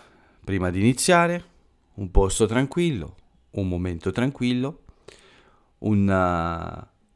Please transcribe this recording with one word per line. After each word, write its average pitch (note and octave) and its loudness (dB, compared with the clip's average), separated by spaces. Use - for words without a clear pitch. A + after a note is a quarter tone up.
Prima F2+ -2
di F2+ -4
iniziare, E3+ 2
un G2 -8
posto G2 4
tranquillo, C3 -2
un G2 -2
momento F2+ -4
tranquillo, B2 -4
un, G2+ 2
eh, E2+ -2